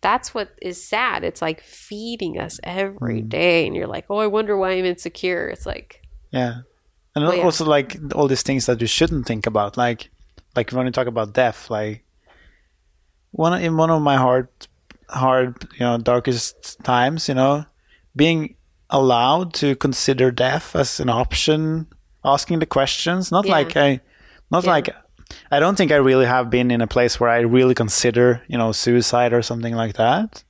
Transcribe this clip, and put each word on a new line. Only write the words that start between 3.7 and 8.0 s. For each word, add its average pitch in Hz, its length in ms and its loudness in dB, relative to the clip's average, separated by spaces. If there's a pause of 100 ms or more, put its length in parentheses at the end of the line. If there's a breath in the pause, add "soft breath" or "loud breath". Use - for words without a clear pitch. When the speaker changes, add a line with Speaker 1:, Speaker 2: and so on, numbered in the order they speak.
Speaker 1:
you're - 120 -6
like, - 200 -10
"Oh, 202 100 -4
I 214 100 -2
wonder 208 280 -2
why 185 140 -2
I'm 185 140 -2
insecure." 175 640 -4
It's - 180 -12
like, - 340 -12 (300)
Speaker 2:
Yeah. 123 300 -4 (560)
And 151 80 0
Speaker 1:
Oh, 170 80 2
yeah. 180 100 0
Speaker 2:
also, 170 220 0
like, 143 320 2 (180)